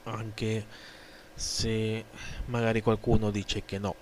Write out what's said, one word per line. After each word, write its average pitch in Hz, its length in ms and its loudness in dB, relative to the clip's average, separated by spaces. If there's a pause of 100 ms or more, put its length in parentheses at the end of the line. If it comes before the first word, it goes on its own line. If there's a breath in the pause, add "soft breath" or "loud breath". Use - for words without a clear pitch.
anche 110 600 -4 (680 loud breath)
se 110 680 0 (420 loud breath)
magari 117 360 2
qualcuno 110 480 6
dice 101 360 -2
che - 120 -6
no 98 240 -2